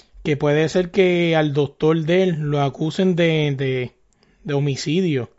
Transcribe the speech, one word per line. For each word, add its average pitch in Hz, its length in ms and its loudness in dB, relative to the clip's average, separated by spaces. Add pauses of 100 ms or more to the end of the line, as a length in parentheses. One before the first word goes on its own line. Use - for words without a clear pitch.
(240)
que 147 140 0
puede 151 320 2
ser 180 200 0
que 175 460 2
al 151 180 0
doctor 151 480 0
de 175 220 2
él 180 160 0
lo 147 220 -2
acusen 160 540 0
de, 160 420 2
de, 131 340 -4 (520)
de 147 100 -6
homicidio. 143 840 -2